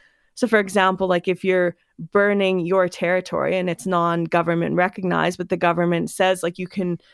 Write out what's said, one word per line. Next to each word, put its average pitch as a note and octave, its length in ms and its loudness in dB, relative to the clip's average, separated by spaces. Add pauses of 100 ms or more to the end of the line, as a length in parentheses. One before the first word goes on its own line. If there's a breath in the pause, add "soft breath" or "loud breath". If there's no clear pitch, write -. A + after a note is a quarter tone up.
(360 soft breath)
So B3 120 -2
for A3 120 2
example, F#3+ 480 0
like, F3+ 200 0
if F3+ 160 -2
you're F#3 320 2 (380)
burning G3+ 480 2
your F3+ 260 2
territory F3 680 -2
and F3+ 120 -2
it's E3 160 -6
non-government E3+ 880 0
recognized, F3 640 0
but F3+ 120 -8
the F#3 80 -2
government E3+ 520 0
says, F#3 340 0
like, E3+ 140 -4
you F#3 80 -8
can, F3+ 320 -4 (160 soft breath)